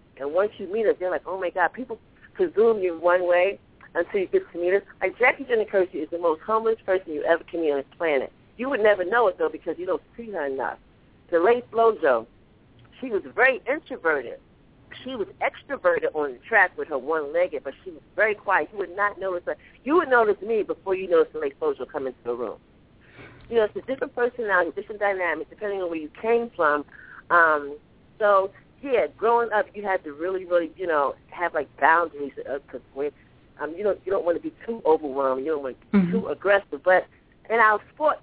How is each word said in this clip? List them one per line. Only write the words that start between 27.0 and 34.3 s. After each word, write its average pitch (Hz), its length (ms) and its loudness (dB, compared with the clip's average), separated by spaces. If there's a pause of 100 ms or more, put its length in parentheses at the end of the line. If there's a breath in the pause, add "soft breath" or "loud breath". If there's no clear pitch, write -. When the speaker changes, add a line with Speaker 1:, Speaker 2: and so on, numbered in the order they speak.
Speaker 1:
Um, 151 460 4 (440)
so, 202 320 4 (280)
yeah, 233 260 0 (120)
growing 233 340 2
up, 208 220 0
you 208 80 -12
had 190 220 -2
to 151 80 -12
really, 185 320 -6
really, 175 320 0
you 185 100 -8
know, 147 300 0 (140)
have, 175 220 -4
like, 147 160 -4 (120)
boundaries, 147 520 2 (160)
uh, 135 200 -6
'cause 123 120 -14 (140)
when, 143 160 -4 (500 soft breath)
um, 151 160 -8
you 190 60 -8
know, 202 220 0
you 185 80 -4
don't 196 120 -2
wanna 170 140 0